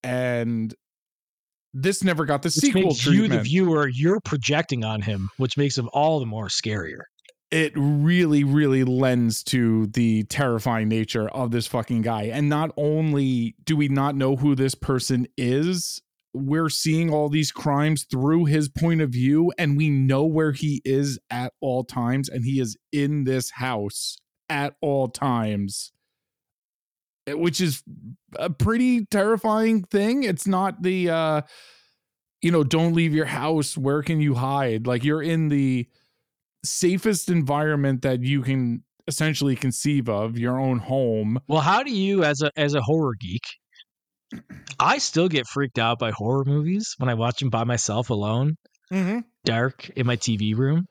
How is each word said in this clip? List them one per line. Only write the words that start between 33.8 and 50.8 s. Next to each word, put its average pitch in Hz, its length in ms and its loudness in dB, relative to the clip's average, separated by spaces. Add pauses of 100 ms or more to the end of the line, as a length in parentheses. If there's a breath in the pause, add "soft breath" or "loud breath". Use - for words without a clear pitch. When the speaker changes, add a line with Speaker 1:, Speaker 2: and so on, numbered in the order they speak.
Speaker 1:
can 156 180 0
you 147 140 2
hide?" 123 520 0
Like, 123 180 0
you're 151 180 0
in 160 280 0
the 131 360 0 (800)
safest 180 640 0
environment 143 760 0
that 127 200 0
you 139 200 0
can 123 400 -2 (240)
essentially 143 500 0
conceive 135 520 -2
of, 113 300 -2
your 123 220 -2
own 131 180 0
home. 113 600 0 (100)
Speaker 2:
Well, 156 120 2
how 190 220 2
do 277 100 -6
you, 196 320 2
as 147 180 0
a, 147 140 0
as 147 180 0
a 143 80 2
horror 139 380 0
geek, 92 220 -8 (1400 loud breath)
I 202 180 2
still 180 300 0
get 143 180 -2
freaked 139 320 -4
out 117 200 0
by 113 120 -2
horror 120 360 -2
movies 160 520 -2
when 127 100 -2
I 120 60 0
watch 113 260 -2
them 131 100 -2
by 117 140 0
myself 117 460 -2
alone, 117 460 0 (360)
Speaker 1:
Mm-hmm. 190 280 -2 (240)
Speaker 2:
dark 120 460 -2
in 127 160 -2
my 120 100 0
T 110 200 -2
V 107 180 0
room. 143 360 0